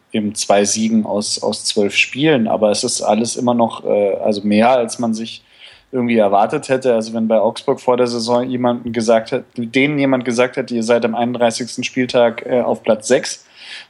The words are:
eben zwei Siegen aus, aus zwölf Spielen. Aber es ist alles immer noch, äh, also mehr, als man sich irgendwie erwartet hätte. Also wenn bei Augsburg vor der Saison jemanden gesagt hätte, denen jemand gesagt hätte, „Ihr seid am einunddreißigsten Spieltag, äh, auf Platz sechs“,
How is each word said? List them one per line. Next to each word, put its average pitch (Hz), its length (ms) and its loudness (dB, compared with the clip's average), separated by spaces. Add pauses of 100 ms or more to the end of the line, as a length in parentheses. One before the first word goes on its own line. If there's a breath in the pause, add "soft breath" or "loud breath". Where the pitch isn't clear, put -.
(160)
eben 104 180 -2
zwei 104 300 2
Siegen 110 420 0
aus, - 360 -4
aus 107 220 -4
zwölf 101 300 0
Spielen. 135 540 2
Aber 104 220 2
es 101 120 0
ist - 200 -4
alles 110 340 0
immer 120 180 0
noch, 117 300 -2
äh, 104 300 0 (100)
also 104 180 0
mehr, 104 280 4
als 120 280 0
man 117 160 -2
sich 113 300 -10 (480 loud breath)
irgendwie 120 260 0
erwartet 107 500 2
hätte. 131 260 2
Also 110 200 -2
wenn 113 140 -2
bei 113 100 4
Augsburg 117 420 0
vor 123 160 2
der 123 120 2
Saison 120 340 0
jemanden 123 500 -2
gesagt 113 380 2
hätte, 123 140 -4 (120)
denen 135 420 0
jemand 135 260 2
gesagt 123 320 0
hätte, 120 180 -6
„Ihr 117 80 -2
seid 117 220 2
am 113 100 -2
einunddreißigsten 120 720 -2
Spieltag, 120 600 0
äh, 127 160 0
auf 117 220 -2
Platz 110 240 0
sechs“, - 380 0 (460 loud breath)